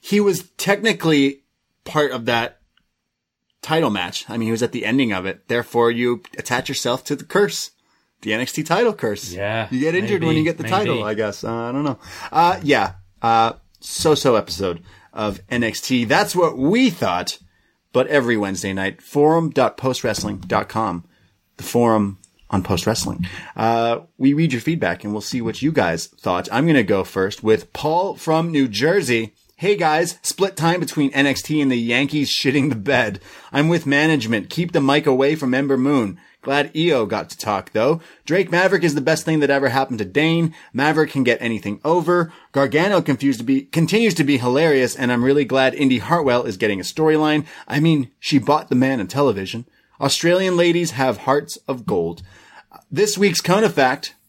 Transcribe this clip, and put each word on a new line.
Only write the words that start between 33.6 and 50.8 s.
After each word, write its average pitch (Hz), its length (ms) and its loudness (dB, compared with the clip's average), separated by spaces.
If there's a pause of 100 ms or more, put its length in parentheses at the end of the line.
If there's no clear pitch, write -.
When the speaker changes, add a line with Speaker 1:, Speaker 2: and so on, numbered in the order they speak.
Speaker 1:
with 170 200 0
management. 139 640 0
Keep 170 240 -4
the 156 80 2
mic 139 260 2
away 135 280 2
from 139 180 -2
Ember 139 240 0
Moon. 127 400 0 (240)
Glad 143 340 -2
E 165 160 2
O 120 140 2
got 101 240 -6
to - 80 -18
talk, 101 340 -4
though. 139 300 0 (240)
Drake 180 240 0
Maverick 175 340 2
is 151 120 2
the 147 60 0
best 156 240 0
thing 156 160 2
that 139 100 2
ever 135 180 2
happened 131 300 -2
to 104 60 -2
Dane. 160 500 0 (180)
Maverick 151 380 2
can 135 120 0
get 117 160 2
anything 104 460 -6
over. 170 480 2 (180)
Gargano 151 480 2
confused 135 420 0
to 120 40 -6
be, 135 160 2
continues 190 540 0
to 165 80 0
be 135 160 2
hilarious, 131 560 2
and 123 160 0
I'm 120 120 2
really 139 220 4
glad 131 300 2
Indy 131 240 2
Hartwell 135 460 0
is 101 120 -6
getting 101 220 0
a 90 40 -10
storyline. 156 640 0 (220)
I - 120 -2
mean, 156 300 2 (100)
she 143 200 2
bought 147 300 0
the 131 60 0
man 131 240 2
a 95 60 -4
television. 113 640 -2 (340)
Australian 175 560 0
ladies 170 340 2